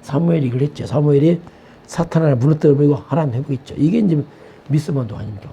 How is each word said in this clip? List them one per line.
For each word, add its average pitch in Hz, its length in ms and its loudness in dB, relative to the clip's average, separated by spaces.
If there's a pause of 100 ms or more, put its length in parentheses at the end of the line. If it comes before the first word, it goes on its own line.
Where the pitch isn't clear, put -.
사무엘이 160 460 0
이걸 127 140 -2
했죠. 147 240 -6
사무엘이 147 540 2 (460)
사탄을 165 500 0
무너뜨려버리고 147 600 4
하나님 151 380 -4
회복했죠. 131 440 -8
이게 170 200 2
이제 165 260 0 (440)
미스만도 139 480 -2
아닙니까? 104 360 -12